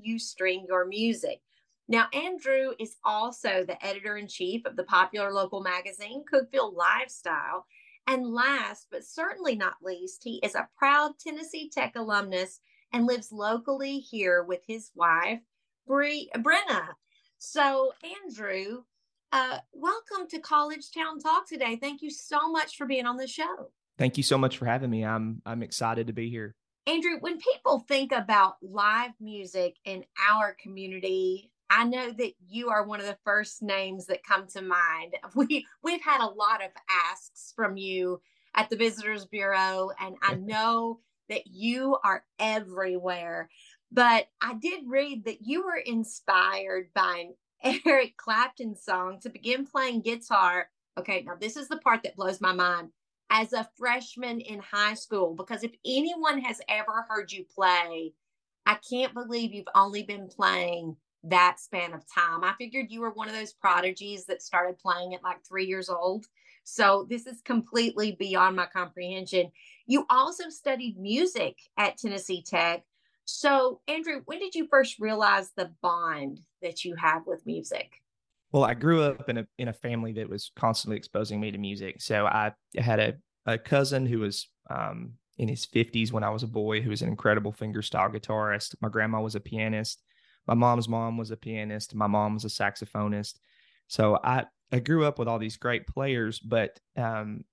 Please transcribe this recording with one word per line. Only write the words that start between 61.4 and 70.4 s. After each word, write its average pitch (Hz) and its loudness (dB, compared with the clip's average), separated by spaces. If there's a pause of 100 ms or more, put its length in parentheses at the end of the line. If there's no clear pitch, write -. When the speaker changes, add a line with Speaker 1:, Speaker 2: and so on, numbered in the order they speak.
Speaker 1:
span 175 -6
of 160 -14 (100)
time. 170 2
I 190 2
figured 226 -6
you 226 -10
were 226 -4
one 214 -8
of 214 -8
those 214 -8
prodigies 185 0
that 185 -6
started 180 0
playing 180 -2
at, 180 -12
like, 180 -4
three 190 -2
years 185 -4
old. 185 -2 (380)
So 196 6
this 233 -4
is 240 -14
completely 220 0
beyond 190 4
my 180 2
comprehension. 180 -2 (340)
You 262 2
also 330 4